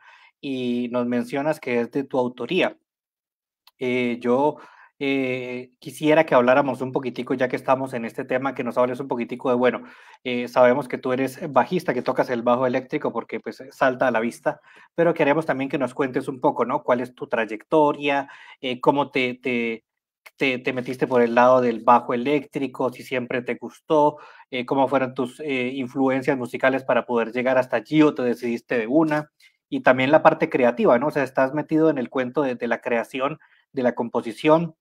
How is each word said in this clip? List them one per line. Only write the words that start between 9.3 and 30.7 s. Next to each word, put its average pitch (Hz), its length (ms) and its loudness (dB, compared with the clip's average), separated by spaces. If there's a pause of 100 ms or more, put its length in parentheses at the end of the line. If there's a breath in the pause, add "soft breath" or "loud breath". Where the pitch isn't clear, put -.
de, 123 80 2
bueno, 123 260 2 (400 loud breath)
eh, 123 240 -6
sabemos 127 400 4
que 127 100 -6
tú 127 140 -4
eres 135 400 -4
bajista, 156 420 0
que 120 80 -4
tocas - 280 -2
el 120 120 -4
bajo 123 240 2
eléctrico 127 460 -4
porque, 117 300 -8
pues, - 200 -12 (100)
salta 131 360 0
a 123 40 2
la 113 100 0
vista, 131 400 -4 (340 soft breath)
pero 170 180 2
queremos 151 320 2
también 135 240 -4
que 160 80 -4
nos 127 160 -2
cuentes 135 360 -4
un 131 100 -10
poco, 127 240 0
¿no? 135 200 -2
¿Cuál 123 180 2
es 123 120 -10
tu - 140 -14
trayectoria? 139 1040 0 (320 loud breath)
Eh, 127 180 -6
¿cómo 143 320 2
te, 127 220 0
te, 120 500 -4 (540)
te, 127 220 -2
te 131 120 -4
metiste 127 340 -6
por 123 160 4
el 117 140 2
lado 127 240 6
del 117 240 0
bajo 123 300 4
eléctrico? 131 800 -4
¿Si 117 100 -18
siempre 123 380 -4
te 123 140 -6
gustó? 147 640 0 (320 loud breath)
Eh, 123 140 -6
¿cómo 135 220 2
fueron 127 260 0
tus, 131 280 -6
eh, 131 320 -4
influencias 131 640 0
musicales 131 480 0
para 120 200 2
poder 113 280 -2
llegar 127 240 0
hasta 123 180 0
allí 151 280 2
o 147 100 4
te 135 100 -4
decidiste 120 540 -4
de 110 100 -2
una? 151 420 2 (380 soft breath)
Y 139 140 -6
también 131 300 4
la 156 120 6
parte 160 260 4
creativa, 127 480 4